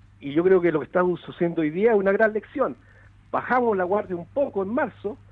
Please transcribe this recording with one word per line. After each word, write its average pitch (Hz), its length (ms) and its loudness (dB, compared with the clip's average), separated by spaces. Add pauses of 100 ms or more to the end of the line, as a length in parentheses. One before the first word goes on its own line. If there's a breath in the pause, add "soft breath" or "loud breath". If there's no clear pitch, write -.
(200)
Y 139 140 -12
yo 165 100 2
creo 185 180 6
que 170 100 2
lo 156 80 -2
que 135 60 -4
estamos 180 420 0
haciendo 165 340 -4
hoy 151 100 0
día 208 220 2
es 208 40 4
una 196 140 2
gran 214 220 2
lección. 208 420 -4 (560 soft breath)
Bajamos 233 440 0
la 185 80 0
guardia 185 320 -2
un 175 120 -10
poco 254 340 -2
en 190 80 -4
marzo 226 480 -4 (140)